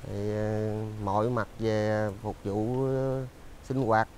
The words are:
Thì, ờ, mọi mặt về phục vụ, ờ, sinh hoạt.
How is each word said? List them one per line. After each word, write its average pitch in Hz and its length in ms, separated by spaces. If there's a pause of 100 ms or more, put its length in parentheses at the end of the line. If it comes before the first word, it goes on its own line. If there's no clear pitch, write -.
Thì, 101 280
ờ, 107 380 (300)
mọi 104 260
mặt 117 180 (120)
về 107 500 (120)
phục 107 220
vụ, 110 420
ờ, 131 400 (440)
sinh 135 120
hoạt. 110 260 (100)